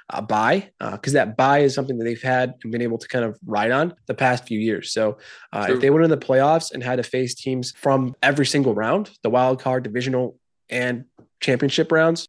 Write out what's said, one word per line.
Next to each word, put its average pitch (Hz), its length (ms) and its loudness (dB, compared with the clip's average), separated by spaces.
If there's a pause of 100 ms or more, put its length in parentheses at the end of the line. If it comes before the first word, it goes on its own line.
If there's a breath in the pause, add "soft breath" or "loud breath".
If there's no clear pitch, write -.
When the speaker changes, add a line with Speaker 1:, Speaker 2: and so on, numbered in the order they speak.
Speaker 1:
a - 140 -6
bye, 113 480 0 (100)
uh, 104 160 -6
'cause 139 180 -4
that 113 220 2
bye 139 240 4
is 139 140 4
something 135 240 -4
that 113 60 -4
they've 117 180 -4
had 127 400 0
and 117 80 -10
been 120 100 -4
able 117 180 -2
to - 100 -14
kind 123 160 -2
of 110 200 -6
ride 113 280 0
on 160 200 0 (140)
the 123 80 -6
past 127 320 0
few 107 140 -4
years. 110 320 -4
So, 107 260 -2 (340 loud breath)
uh, 101 140 -4
Speaker 2:
True. 127 100 2
Speaker 1:
if 123 40 -2
they 139 100 4
went 160 140 4
into 156 100 4
the 139 100 -6
playoffs 143 480 2
and 131 80 -10
had 127 160 -2
to 123 60 -2
face 127 320 -4
teams 127 380 -6
from 131 500 0
every 139 240 2
single 135 260 2
round, 123 380 -2 (140)
the 110 60 0
wild 127 300 2
card, 127 220 -2
divisional, 127 560 -4 (300)
and 123 380 -4 (340)
championship 139 500 0
rounds, 165 380 2